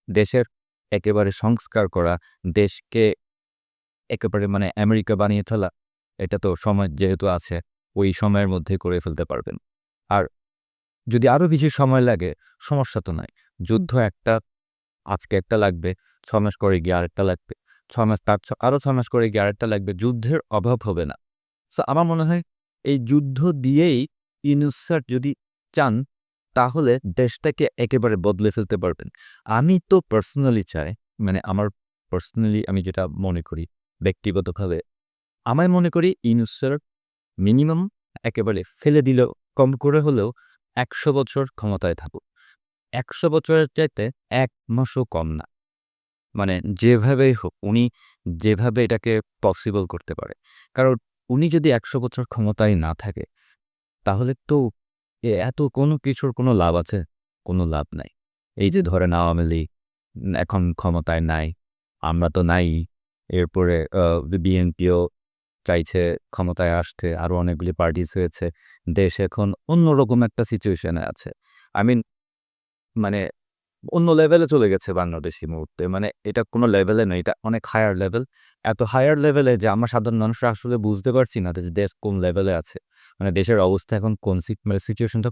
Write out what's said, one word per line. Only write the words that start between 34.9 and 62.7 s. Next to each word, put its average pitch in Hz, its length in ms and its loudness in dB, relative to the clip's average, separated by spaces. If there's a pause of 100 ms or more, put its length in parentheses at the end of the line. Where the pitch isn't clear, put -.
আমি 147 220 2
মনে 180 220 4
করি 175 240 0 (100)
ইউনূস 117 280 2
স্যার 135 220 -4 (640)
মিনিমাম 151 500 2 (340)
একেবারে 98 380 -4 (180)
ফেলে 147 220 4
দিলেও, 127 320 4 (220)
কম 135 180 4
করে 143 280 2
হলেও 123 300 0 (440)
একশো - 380 -2
বছর 135 320 -2 (100)
ক্ষমতায় 95 400 -2
থাকুক। - 280 -16 (680)
একশো - 380 -2
বছরের 156 460 2
চাইতে 135 360 -2 (180)
এক 127 200 0 (200)
মাসও 123 360 -2
কম 80 220 -4
না। 78 160 -6 (920)
মানে 95 260 -2 (120)
যেভাবেই 123 600 4
হোক, 101 280 -6
উনি 117 280 2 (360)
যেভাবে 107 580 0
এটাকে 110 380 0 (200)
পসিবল 98 440 0
করতে 85 300 -10
পারে। - 180 -12 (400)
কারণ 131 220 2 (340)
উনি 143 200 2
যদি 156 220 2
একশো 120 280 -2
বছর 123 260 -6
ক্ষমতায় 107 500 0
না 80 180 0
থাকে, - 300 -10 (800)
তাহলে 120 280 0 (140)
তো 139 220 2 (540)
এ-, 104 180 0
এত 127 200 -4
কোনো 143 360 0
কিছুর 135 360 -4
কোনো 127 200 2
লাভ 85 220 4
আছে? 87 240 -2 (460)
কোনো 90 200 0
লাভ 76 280 -2
নাই। - 160 -12 (480)
এই 101 120 2
যে 190 120 2
ধরেন 87 320 2
আওয়ামী 85 300 2
লীগ, 82 240 -2 (480)
উম, 92 200 -6
এখন 90 380 0
ক্ষমতায় 82 480 -2
নাই, 80 320 -2 (500)
আমরা 82 260 0
তো 90 120 0
নাই, 85 440 2 (440)